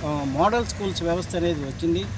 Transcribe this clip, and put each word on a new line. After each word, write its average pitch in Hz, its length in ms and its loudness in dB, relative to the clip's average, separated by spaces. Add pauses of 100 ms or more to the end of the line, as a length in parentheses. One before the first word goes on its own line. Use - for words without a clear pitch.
ఆ, - 20 -2
మోడల్ 151 580 2
స్కూల్స్ 190 380 -4
వ్యవస్థ 170 320 0
అనేది 170 280 0
వచ్చింది. 170 420 0 (120)